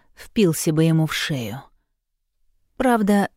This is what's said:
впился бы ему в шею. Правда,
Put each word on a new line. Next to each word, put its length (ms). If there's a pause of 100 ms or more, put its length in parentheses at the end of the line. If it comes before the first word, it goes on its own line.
(140)
впился 580
бы 120
ему 220
в 80
шею. 480 (1120)
Правда, 600